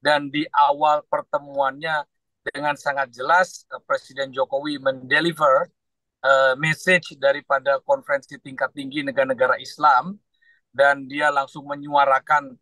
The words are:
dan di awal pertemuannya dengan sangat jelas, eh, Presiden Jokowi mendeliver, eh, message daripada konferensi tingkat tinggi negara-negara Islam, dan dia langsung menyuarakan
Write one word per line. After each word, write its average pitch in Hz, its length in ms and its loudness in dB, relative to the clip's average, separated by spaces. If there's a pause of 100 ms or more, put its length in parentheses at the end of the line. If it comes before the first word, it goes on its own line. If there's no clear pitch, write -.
dan 147 240 2
di 147 240 -4
awal 147 560 2
pertemuannya 143 960 -4 (400)
dengan 147 320 -4
sangat 139 400 -4
jelas, 165 560 0
eh, 104 160 -14
Presiden 135 480 -6
Jokowi 139 420 -4
mendeliver, 143 960 0 (500)
eh, 135 380 4
message 160 560 0
daripada 139 680 0
konferensi 139 560 -4
tingkat 131 380 -8
tinggi 139 240 -8
negara-negara 135 580 0
Islam, 151 640 0 (500)
dan 139 380 2
dia 147 240 0
langsung 139 340 -4
menyuarakan 143 960 0